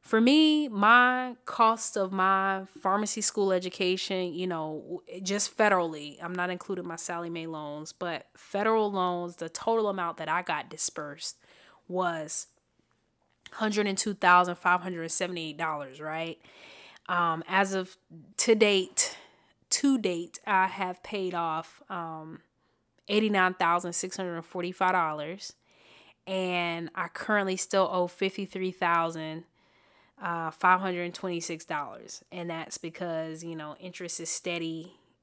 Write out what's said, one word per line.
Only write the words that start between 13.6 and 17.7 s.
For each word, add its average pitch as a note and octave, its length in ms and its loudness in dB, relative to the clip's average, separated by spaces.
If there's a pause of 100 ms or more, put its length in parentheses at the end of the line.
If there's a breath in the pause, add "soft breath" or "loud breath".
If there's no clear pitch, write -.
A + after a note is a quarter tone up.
and F#3+ 100 0
two G#3 160 0
thousand F3+ 420 6
five F3+ 260 2
hundred E3+ 300 -8
seventy-eight E3 460 -4
dollars, D3 420 -6
right? D#3+ 400 -6 (680 loud breath)
Um, E3+ 400 2
as F#3+ 260 2